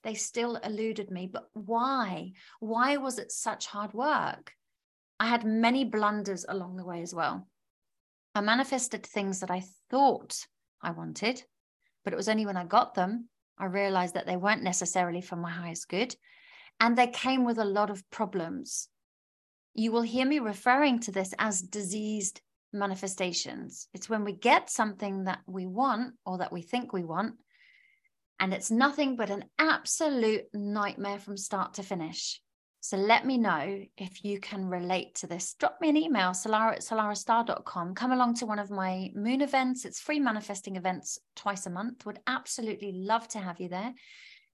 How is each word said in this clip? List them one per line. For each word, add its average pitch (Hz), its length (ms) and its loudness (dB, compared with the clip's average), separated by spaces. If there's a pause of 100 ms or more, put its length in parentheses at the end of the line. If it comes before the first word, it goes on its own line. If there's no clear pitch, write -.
they 220 120 -6
still 240 420 -2
eluded 214 540 -4
me. 185 200 -6
But 202 220 -8
why? 220 800 -2 (260)
Why 233 380 0
was 262 220 -2
it - 120 -10
such - 360 -4
hard 208 260 -6
work? 247 640 0 (640)
I 220 60 4
had 233 180 4
many 226 400 4
blunders 208 640 0
along 185 280 -6
the 180 100 -8
way 170 160 -6
as 175 120 -10
well. 170 320 -2 (880)
I 208 60 0
manifested 233 640 0
things 196 360 -2
that 185 100 -4
I 185 120 0 (280)
thought - 560 2 (340)
I 170 120 -6
wanted, 165 500 -4 (640)
but 196 100 -2
it - 20 -2
was 202 120 0
only 220 180 2
when 196 100 -2
I 175 80 -2
got 202 300 4
them, 202 340 0 (300)
I 196 80 -4
realized 185 480 2
that 175 100 -2
they 180 140 -2
weren't 202 240 2
necessarily 180 580 0
for 180 160 -8
my 170 140 -6
highest 170 400 -8
good. 220 240 -2 (680)
And 233 160 6
they 240 120 6
came 254 360 2
with 233 140 2
a 214 80 2
lot 208 240 2
of 196 180 -8
problems. - 800 -4 (840)
You 220 180 2
will 233 100 4
hear 233 220 2
me 294 140 4
referring 247 600 4
to 208 120 -6
this 190 260 -2
as 208 220 2
diseased 208 800 -4 (320)
manifestations. 190 1200 -4
It's - 160 -12
when 214 160 0
we 202 80 -2
get 240 380 4
something 196 540 -2
that 185 220 -2
we 185 200 -6
want 240 480 0 (100)
or 185 140 -4
that - 140 -4
we 175 100 -6
think 247 320 -4
we 180 100 0
want, 185 300 -2 (1080)
and 185 140 2
it's 185 160 -4
nothing 269 460 4
but 220 120 -2
an 202 160 -4 (140)
absolute 277 840 2 (100)
nightmare 202 640 -2
from 196 180 -10
start 196 380 -4
to 202 80 -8
finish. 170 580 -6 (400)
So - 160 -4
let 208 300 6
me 262 120 2
know 196 460 0 (120)
if 190 280 -12
you 202 140 -2
can 190 300 -6
relate 180 480 -2
to - 100 -8
this. 175 280 -8
Drop - 260 0
me 320 80 4
an 294 80 6
email, 269 340 4
solara 220 440 4
at - 60 -6
solarastar 220 640 2
dot - 200 -2
com. 180 280 -4
Come 240 200 0
along 247 220 6
to 233 120 -2
one 208 140 0
of 202 100 -6
my 190 460 -2
moon 233 240 0
events. 262 440 2
It's - 160 -10
free 302 200 0
manifesting 208 560 -2
events 185 420 -4 (160)
twice 196 320 -4
a 180 40 -6
month. 220 360 -8
Would 208 220 -10
absolutely 226 640 -4
love 208 360 0
to 214 120 -8
have 180 180 -6
you 180 100 -6
there. 196 240 -6 (600)